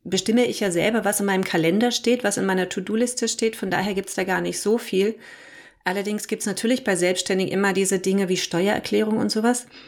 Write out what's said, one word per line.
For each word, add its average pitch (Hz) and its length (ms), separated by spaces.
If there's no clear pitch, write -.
bestimme 214 420
ich - 140
ja 202 100
selber, 196 340
was 208 160
in 202 60
meinem 190 180
Kalender 185 460
steht, 240 340
was 202 140
in 190 80
meiner 185 220
To-Do-Liste 226 600
steht. 226 280
Von 190 140
daher 185 240
gibt's 190 200
da 190 100
gar 180 160
nicht 175 200
so 220 180
viel. 208 380
Allerdings 202 440
gibt's 214 180
natürlich 233 360
bei 190 140
Selbstständigen 185 560
immer 196 220
diese 190 240
Dinge 190 300
wie 180 100
Steuererklärung 208 800
und 208 120
sowas. 233 360